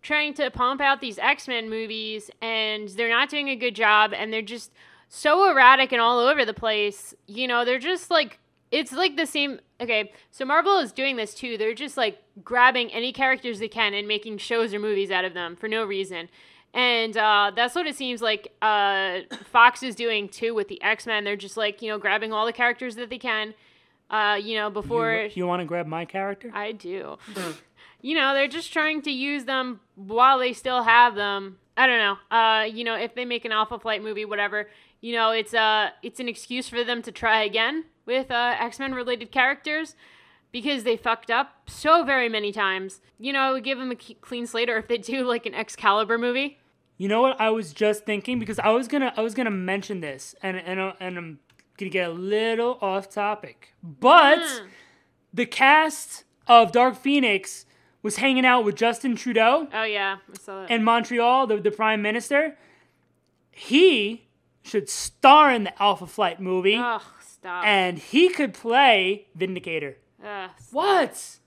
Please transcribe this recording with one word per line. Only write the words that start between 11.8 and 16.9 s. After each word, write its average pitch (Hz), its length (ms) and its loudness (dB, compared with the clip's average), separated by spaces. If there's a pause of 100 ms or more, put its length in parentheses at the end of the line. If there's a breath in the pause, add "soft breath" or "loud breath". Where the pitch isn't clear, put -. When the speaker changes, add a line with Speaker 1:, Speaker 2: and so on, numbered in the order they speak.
Speaker 1:
like, 226 260 -4 (220)
grabbing 247 480 2
any 240 200 -6
characters 254 460 -2
they 214 100 -8
can 214 260 -2
and 208 120 -6
making 208 320 -6
shows 226 360 -2
or 208 40 -6
movies 202 320 -4
out 185 140 0
of 185 80 -4
them 175 240 -8
for 220 120 -10
no 220 160 -2
reason. 190 440 -8 (440 soft breath)
And, 233 440 0